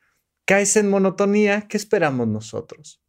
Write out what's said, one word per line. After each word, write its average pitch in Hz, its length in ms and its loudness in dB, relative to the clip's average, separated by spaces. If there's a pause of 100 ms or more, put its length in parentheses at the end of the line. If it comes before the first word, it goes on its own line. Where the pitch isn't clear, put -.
(440)
caes 202 320 2
en 208 120 2
monotonía, 202 800 0
¿qué - 80 -8
esperamos 147 520 0
nosotros? - 800 -10